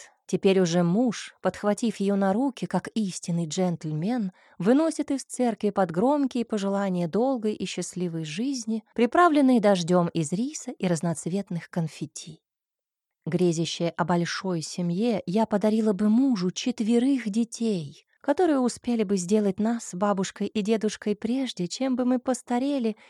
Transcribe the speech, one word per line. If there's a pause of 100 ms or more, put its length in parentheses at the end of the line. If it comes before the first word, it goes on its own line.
(260)
теперь
уже
муж,
подхватив
её
на
руки,
как
истинный
джентльмен, (240)
выносит
из
церкви
под
громкие
пожелания
долгой
и
счастливой
жизни, (100)
приправленные
дождём
из
риса
и
разноцветных
конфетти. (840)
Грезящая
о
большой
семье,
я
подарила
бы
мужу
четверых
детей, (140)
которые
успели
бы
сделать
нас
с
бабушкой
и
дедушкой,
прежде
чем
бы
мы
постарели (140)